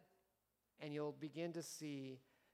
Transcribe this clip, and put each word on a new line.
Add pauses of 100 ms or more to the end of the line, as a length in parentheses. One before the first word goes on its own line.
(800)
and
you'll
begin
to
see (340)